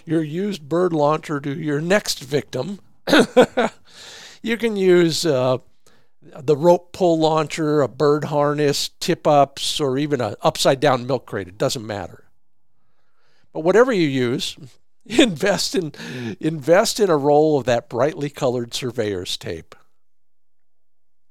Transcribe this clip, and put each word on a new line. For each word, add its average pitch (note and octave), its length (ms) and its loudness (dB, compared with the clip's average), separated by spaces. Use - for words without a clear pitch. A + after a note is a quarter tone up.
your D#3+ 180 -2
used D#3+ 460 -6
bird E3+ 240 0
launcher D3+ 480 0
to D3 140 -6
your D3 260 -4
next F3+ 400 -2
victim, C#3 600 -6
<laughs> - 1400 0
you A3+ 140 -4
can A3+ 200 -2
use, F3 480 4
uh, B2+ 340 0
the D3+ 360 -2
rope F3 360 2
pull E3+ 260 2
launcher, D#3 600 0
a B2+ 80 2
bird D3 360 0
harness, D3 640 -2
tip-ups, - 800 0
or C3 180 -2
even D3 220 -2
an G#2 220 -4
upside-down C3+ 640 2
milk B2+ 200 -4
crate. G2 220 -8
It F#2+ 100 -18
doesn't B2 280 -4
matter. G2+ 380 -10
But D#3+ 80 -10
whatever G3+ 320 4
you F3+ 140 2
use, B2 500 -2
<laughs> - 240 -20
invest G3+ 680 0
in, E3+ 180 -4
invest D#3+ 600 0
in G3 100 2
a D#3+ 60 4
roll D3 420 4
of A#2+ 60 -6
that A#2+ 240 0
brightly C#3+ 420 -2
colored A#2+ 420 -4
surveyor's G#2+ 640 -6
tape. - 380 -12